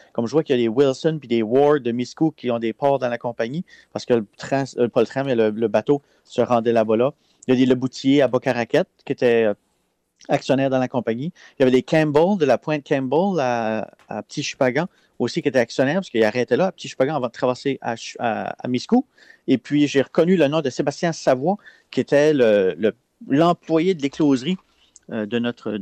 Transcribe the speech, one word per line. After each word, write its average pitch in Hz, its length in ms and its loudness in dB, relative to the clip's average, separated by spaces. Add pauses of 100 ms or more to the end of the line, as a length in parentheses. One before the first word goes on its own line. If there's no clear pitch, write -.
(140)
Comme 117 120 -4
je 110 60 -6
vois 151 120 0
qu'il 139 120 -2
y 123 40 0
a - 40 2
des 113 40 2
Wilson 139 520 0
puis 127 80 -18
des 117 160 0
Ward 139 400 2
de 117 80 -4
Miscou 123 400 -4
qui - 180 -8
ont 117 80 -2
des 113 160 -4
parts 139 240 0
dans 123 120 -4
la 120 100 -6
compagnie 123 440 -6 (300)
parce - 120 -8
que 123 100 2
le 113 100 0 (120)
train, 135 260 -4 (140)
euh, 120 100 0
pas 117 140 0
le 110 60 4
train, 135 160 -6
mais 135 120 -2
le, 110 160 2
le 113 160 -2
bateau 110 340 0 (220)
se - 180 -4
rendait 117 320 2
là-bas, 110 240 2
là. 127 160 0 (340)
Il 127 60 4
y 127 40 2
a - 20 -2
des 131 100 4
Leboutier 135 540 2
à 127 40 2
Boca 123 240 -2
Raquette 120 360 0 (180)
qui - 80 -8
étaient, 117 300 2
euh, 107 100 2 (760)
actionnaires 135 440 0
dans 131 80 0
la 127 80 -2
compagnie. 123 440 -6 (260)
Il - 40 0
y - 20 4
avait 127 80 4
des 127 120 4
Campbell 156 560 2
de 147 60 2
la 123 120 4
Pointe 151 300 -6
Campbell 156 520 0
à, 117 520 -2 (180)
à 104 140 -8
Petit - 180 -10
Chupagan 131 460 -2 (320)
aussi 127 240 -2
qui - 60 0
étaient 127 100 2
actionnaires 135 380 0
parce 190 120 -6
qu'ils 110 140 2
arrêtaient 120 340 0
là 175 100 2
à 180 40 -4
Petit - 160 -16
Chupagan 135 280 -2
avant 127 120 -4
de 113 40 -6
traverser 127 500 -4
à 117 140 -6
Ch-, - 240 -16
à, 107 380 -4
à - 100 -10
Miscou. 127 380 0 (420)
Et 131 120 2
puis, 147 280 0
j'ai 135 140 2
reconnu 175 340 2
le 156 120 2
nom 156 140 -2
de 139 100 -4
Sébastien 160 400 -4
Savoie 147 460 -2 (340)
qui - 100 -4
était 147 320 2
le, 104 440 4
le, 101 160 0 (360)
l'employé 165 640 2
de 151 80 -6
l'écloserie, 139 560 0 (540)
euh, 110 160 -6
de 117 100 -4
notre 117 440 -6